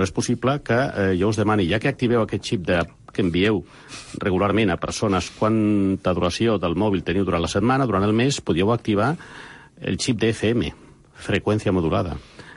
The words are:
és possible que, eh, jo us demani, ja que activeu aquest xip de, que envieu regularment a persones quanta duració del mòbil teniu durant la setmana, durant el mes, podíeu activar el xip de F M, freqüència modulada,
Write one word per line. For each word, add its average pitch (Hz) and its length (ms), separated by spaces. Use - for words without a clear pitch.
és - 80
possible 123 480
que, - 160
eh, 98 400
jo 98 80
us 110 80
demani, 104 320
ja 95 100
que 135 140
activeu 120 320
aquest 104 240
xip 107 160
de, 90 140
que - 100
envieu 95 440
regularment 98 480
a 82 80
persones 98 560
quanta 104 800
duració 90 480
del 85 160
mòbil 98 240
teniu 90 240
durant 85 160
la 82 80
setmana, 127 340
durant 101 220
el 107 80
mes, 131 240
podíeu 98 320
activar 113 460
el - 180
xip - 240
de 110 80
F 107 240
M, 82 160
freqüència 104 560
modulada, 85 400